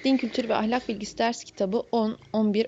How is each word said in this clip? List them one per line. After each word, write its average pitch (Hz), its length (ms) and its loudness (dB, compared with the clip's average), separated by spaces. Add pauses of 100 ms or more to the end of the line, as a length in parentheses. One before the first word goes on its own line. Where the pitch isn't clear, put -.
Din 262 140 4
Kültürü 233 320 -2
ve 220 60 2
Ahlak 233 340 0
Bilgisi 208 280 -8
ders 233 260 0
kitabı 202 480 -2
on, 220 260 0 (160)
on 214 200 2
bir, 220 140 2